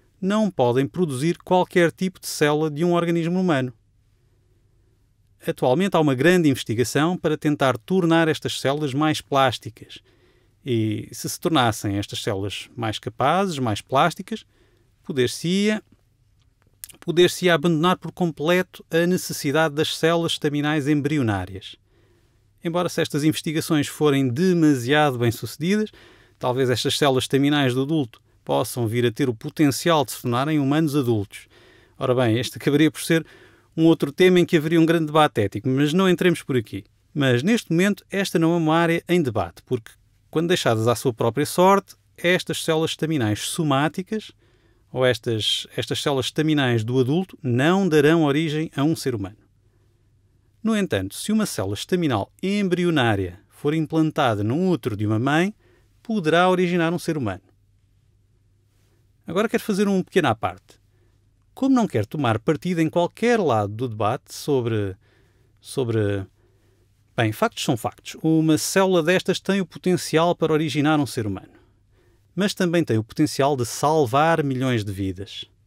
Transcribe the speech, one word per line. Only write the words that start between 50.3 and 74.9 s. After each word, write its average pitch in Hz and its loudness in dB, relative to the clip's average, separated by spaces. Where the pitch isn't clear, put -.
No 220 0
entanto, 101 -2
se - -4
uma 214 2
célula 98 -4
estaminal 139 -2
embrionária 170 0
for - -4
implantada 151 0
num 165 0
útero 123 -2
de 104 -4
uma 110 0
mãe, 156 0
poderá 180 2
originar 175 0
um 175 -4
ser 160 -6
humano. 98 -6
Agora 202 -2
quero - -2
fazer 202 0
um 190 2
pequeno 160 0
à 117 2
parte. - -8
Como 269 0
não 226 2
quero 107 -2
tomar 120 -2
partido 165 -2
em 160 2
qualquer 220 0
lado 107 0
do 120 -6
debate 110 -4
sobre, 113 -2
sobre, 107 -2
bem, 110 0
factos - -4
são 139 0
factos. - -12
Uma 160 2
célula 185 2
destas 180 0
tem 196 -2
o 180 -4
potencial 170 0
para 156 -2
originar 151 0
um 135 0
ser 113 -6
humano, 95 -10
mas 196 -2
também 175 0
tem 110 0
o 110 -2
potencial 143 0
de 120 -2
salvar 151 2
milhões 127 -2
de 104 -8